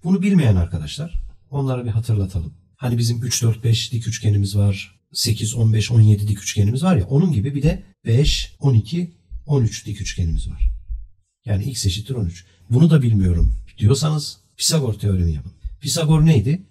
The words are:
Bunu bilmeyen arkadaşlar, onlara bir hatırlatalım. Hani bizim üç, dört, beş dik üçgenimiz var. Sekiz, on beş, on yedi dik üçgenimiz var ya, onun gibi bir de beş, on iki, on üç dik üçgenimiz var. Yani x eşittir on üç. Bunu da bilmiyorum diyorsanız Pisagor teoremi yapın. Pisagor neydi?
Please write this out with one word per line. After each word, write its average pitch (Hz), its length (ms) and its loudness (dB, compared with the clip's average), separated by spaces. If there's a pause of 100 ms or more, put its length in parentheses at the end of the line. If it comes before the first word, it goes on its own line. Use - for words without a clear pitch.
Bunu 180 180 0
bilmeyen 160 340 4
arkadaşlar, 85 680 -6 (280)
onlara 131 340 -4
bir 117 60 -6
hatırlatalım. 98 640 -4 (220)
Hani 120 220 -2
bizim 117 260 -2
üç, 120 180 -4
dört, 113 220 0
beş 113 280 0
dik 113 160 -4
üçgenimiz 101 480 0
var. 101 440 -2 (120)
Sekiz, - 420 -2
on 113 180 2
beş, 107 180 0
on 117 100 4
yedi 104 280 4
dik 101 140 -2
üçgenimiz 110 400 -2
var 180 140 2
ya, 95 100 0
onun 156 260 2
gibi 123 220 -2
bir 139 80 -4
de - 200 0 (240)
beş, 127 520 0
on 139 160 2
iki, 170 420 -2 (300)
on 143 160 2
üç - 240 -4
dik 107 140 -10
üçgenimiz 82 500 -4
var. - 200 0 (760)
Yani 104 200 -2
x 127 220 -6
eşittir 110 280 -4
on 110 120 -4
üç. - 180 -10 (260)
Bunu 147 200 4
da 156 120 4
bilmiyorum 90 540 2 (220)
diyorsanız 147 640 0 (160)
Pisagor 151 380 0
teoremi 92 380 0
yapın. 69 200 -8 (280)
Pisagor 156 460 2
neydi? 147 440 2